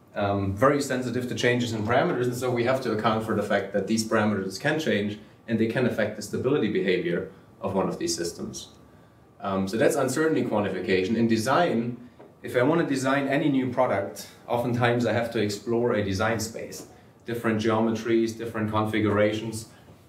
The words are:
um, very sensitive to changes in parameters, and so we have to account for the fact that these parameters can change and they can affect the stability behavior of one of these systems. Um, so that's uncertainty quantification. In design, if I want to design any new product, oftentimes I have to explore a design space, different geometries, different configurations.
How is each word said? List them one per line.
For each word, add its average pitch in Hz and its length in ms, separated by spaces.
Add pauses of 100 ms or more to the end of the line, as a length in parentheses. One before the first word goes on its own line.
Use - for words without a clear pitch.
(140)
um, 101 420
very 135 260
sensitive 123 460
to 117 60
changes 120 400
in 107 100
parameters, 123 400
and 123 100
so 123 160
we 117 140
have 127 160
to 113 100
account 110 340
for 107 120
the 98 60
fact - 300
that 98 140
these 110 220
parameters 104 500
can 160 220
change 104 360 (300)
and 113 140
they 113 60
can 123 200
affect 104 300
the 104 60
stability 113 500
behavior 90 580 (300)
of 95 140
one 90 140
of 82 100
these - 180
systems. - 540 (680)
Um, 95 280
so 110 80
that's 135 180
uncertainty 139 480
quantification. 95 720
In 113 140
design, 123 720 (440)
if 127 140
I 123 60
want 160 180
to 151 60
design 135 420
any 151 200
new 127 220
product, - 560 (220)
oftentimes 120 580
I 107 60
have 117 200
to 113 80
explore 117 520
a 104 100
design 104 380
space, - 460 (380)
different 113 360
geometries, 113 760
different 110 360
configurations. 107 960 (400)